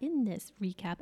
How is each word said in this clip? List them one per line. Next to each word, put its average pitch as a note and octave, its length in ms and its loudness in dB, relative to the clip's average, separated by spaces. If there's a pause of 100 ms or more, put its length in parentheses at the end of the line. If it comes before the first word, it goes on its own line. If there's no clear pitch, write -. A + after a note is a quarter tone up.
in C#4 240 2
this F3 260 -2 (100)
recap F#3 400 -2